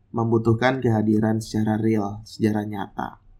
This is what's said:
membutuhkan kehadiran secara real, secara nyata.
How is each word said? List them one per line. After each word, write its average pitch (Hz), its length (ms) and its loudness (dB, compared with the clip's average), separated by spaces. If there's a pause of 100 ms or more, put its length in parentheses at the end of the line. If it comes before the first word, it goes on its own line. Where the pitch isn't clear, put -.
(160)
membutuhkan 117 640 2
kehadiran 110 640 2
secara 107 320 -2
real, 107 480 -2
secara 107 400 -2
nyata. - 560 -8 (200)